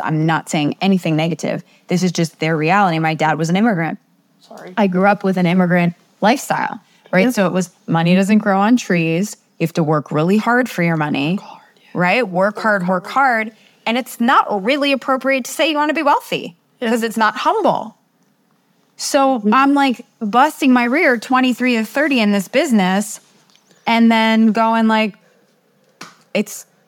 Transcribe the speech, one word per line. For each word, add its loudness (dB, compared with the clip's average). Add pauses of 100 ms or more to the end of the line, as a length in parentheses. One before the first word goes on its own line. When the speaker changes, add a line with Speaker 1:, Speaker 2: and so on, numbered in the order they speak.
Speaker 1:
I'm -2
not -2
saying -2
anything 0
negative. -4 (240)
This -2
is 0
just -4
their -2
reality. 2
My 0
dad 0
was -2
an 0
immigrant. 0 (440)
Speaker 2:
Sorry. -20
Speaker 1:
I 2
grew 0
up 2
with -2
an 0
immigrant 2 (260)
lifestyle, -2 (320)
right? 2
Speaker 2:
Yep. -2
Speaker 1:
So 0
it -4
was -2 (180)
money 2
doesn't 4
grow 0
on 2
trees. -2 (200)
You -4
have -4
to 0
work -2
really 0
hard 0
for -4
your 0
money, -2
Speaker 2:
Hard, -20 (160)
yeah. -20
Speaker 1:
right? 0
Work -2
hard, 0
work -2
hard. 0 (320)
And -2
it's -8
not 0
really 0
appropriate -2
to -12
say 0
you -2
wanna 0
be -4
wealthy -2 (260)
Speaker 2:
Yeah. -2
Speaker 1:
'cause 0
it's -4
not 0
humble. -2 (1000)
So 0
Speaker 2:
Mm-hmm. 0
Speaker 1:
I'm, 4
like, 0 (140)
busting 2
my 4
rear 2
twenty-three 0
to -2
thirty 0
in 2
this 0
business 0 (640)
and 4
then 2
going, 0
like, 0 (1160)
"It's, -6 (220)